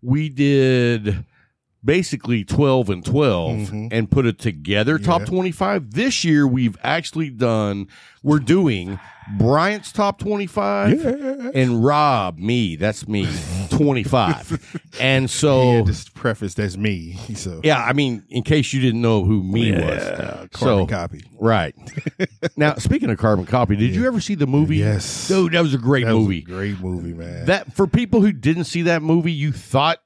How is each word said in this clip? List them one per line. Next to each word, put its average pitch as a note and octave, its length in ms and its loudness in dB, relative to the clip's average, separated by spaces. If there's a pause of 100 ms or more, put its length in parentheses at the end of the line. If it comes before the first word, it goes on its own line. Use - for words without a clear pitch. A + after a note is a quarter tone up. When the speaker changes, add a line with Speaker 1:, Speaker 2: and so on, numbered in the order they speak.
Speaker 1:
we C#3+ 280 0
did B2 960 2 (600)
basically B2 600 0
twelve C3 440 2
and F#2 160 -4
twelve A2 520 0
Speaker 2:
Mm-hmm. G#2+ 340 -6
Speaker 1:
and A2+ 200 -2
put C3+ 160 4
it G#2+ 120 -2
together, G#2 600 -2
top F#3 240 0
Speaker 2:
Yeah. - 40 -8
Speaker 1:
twenty-five. F#3 680 -2
This A#3 300 0
year, D3 240 4
we've B2 380 0
actually D#3+ 460 -4
done, G#2+ 580 -2 (340)
we're D3 180 4
doing G#2+ 600 0 (380)
Bryant's D#3 520 2
top G3+ 300 -2
twenty-five G3+ 840 0
Speaker 2:
Yes. C4+ 520 -4
Speaker 1:
and B2 300 2
Rob, C3 540 2
me, G#2 380 0
that's G2+ 320 -4
me, G2+ 200 -2 (220)
Speaker 2:
<laughs> F2+ 200 -6
Speaker 1:
twenty-five. C3 1080 0 (200)
And C3 300 2
so B2+ 480 4
Speaker 2:
Yeah, A2+ 40 4
just - 320 -2
preface, A2 400 -4
that's G2 220 -4
me. F#2 480 -4
<laughs> A2 120 -12
So. F2 280 -10
Speaker 1:
Yeah, C#3+ 200 2
I B2 80 0
mean, C3 380 0
in A#2+ 120 -2
case D3 300 0
you C3+ 80 0
didn't A#2 220 2
know A2 220 2
who G2+ 200 2
me G#2+ 260 0
Speaker 2:
Yeah, F2 100 0
Speaker 1:
was. G1+ 240 -4
Speaker 2:
carbon - 500 -8
Speaker 1:
So, G#2 320 2
Speaker 2:
copy. E2 340 -6 (200)
Speaker 1:
right. G2+ 340 0 (420)
Speaker 2:
<laughs> - 400 -6
Speaker 1:
Now, D3+ 200 2
speaking A3+ 340 0
of G#2 80 0
carbon G#2+ 280 2
copy, G#2+ 300 2
did G2+ 180 0
you A#3 80 0
Speaker 2:
Yeah. B3+ 60 2
Speaker 1:
ever A#3 120 0
see G3+ 160 -4
the C#3+ 100 0
movie? B2+ 320 2
Speaker 2:
Yes. G#2 500 -2
Speaker 1:
Dude, F#3+ 240 2
that E3+ 100 4
was C#3+ 120 2
a C3 40 0
great B2 280 2
Speaker 2:
That A2+ 80 2
was A2 100 4
a G2+ 40 2
Speaker 1:
movie. F2+ 140 -2
Speaker 2:
great F#2+ 380 -8
movie, F2+ 320 -6
man. E2+ 340 -8
Speaker 1:
That, F3+ 280 0
for G3 120 2
people A3+ 360 2
who G#3 100 4
didn't D#3 320 0
see E3+ 180 -4
that E3 200 0
movie, E3 300 2
you D3 200 -2
thought D3+ 540 0